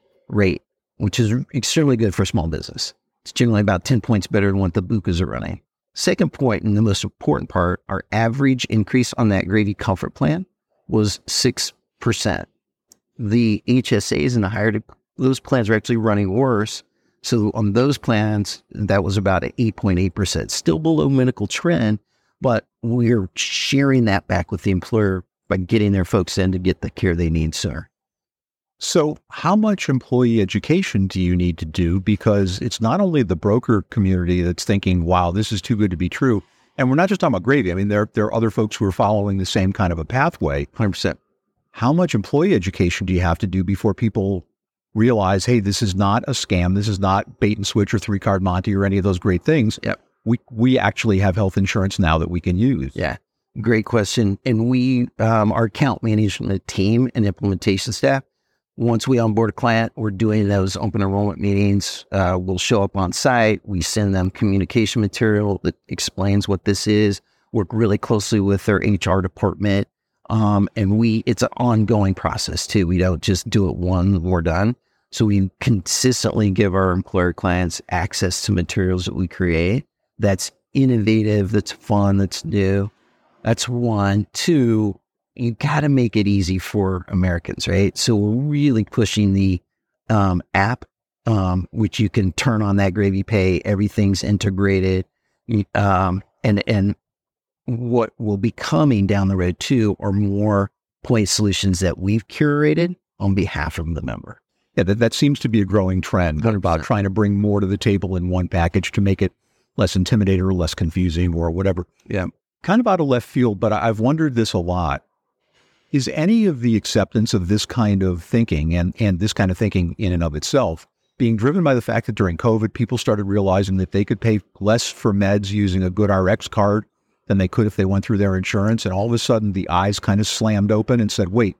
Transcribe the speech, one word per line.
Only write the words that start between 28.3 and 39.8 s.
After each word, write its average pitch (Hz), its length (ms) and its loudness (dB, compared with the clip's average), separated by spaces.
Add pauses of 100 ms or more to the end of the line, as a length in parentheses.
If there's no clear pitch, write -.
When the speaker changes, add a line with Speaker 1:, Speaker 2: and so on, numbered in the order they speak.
Speaker 2:
So 151 380 0 (140)
how - 240 0
much 214 340 2
employee 123 520 2
education 101 640 0
do 92 140 -4
you 90 160 2
need 90 220 0
to 82 60 -8
do? 85 360 0
Because 101 580 0
it's - 220 -6
not 123 200 0
only 165 220 2
the 90 140 0
broker 107 460 0
community 90 600 0
that's 85 220 -2
thinking, 90 400 0
"Wow, 87 260 2
this 104 220 -2
is 98 100 -4
too 113 140 -2
good 101 160 0
to 82 40 -4
be 90 120 -2
true." 117 340 0 (340)
And 127 140 0
we're 135 60 2
not 185 120 2
just 202 120 -2
talking 180 120 2
about 127 120 -2
Gravy. 120 260 2
I 87 60 -2
mean, 98 120 0
there, 104 240 0
there 104 120 0
are 107 100 -2
other 113 160 0
folks 107 240 -2
who 110 120 -4
are 92 60 0
following 101 460 0
the 92 80 -2
same 95 260 0
kind 87 200 0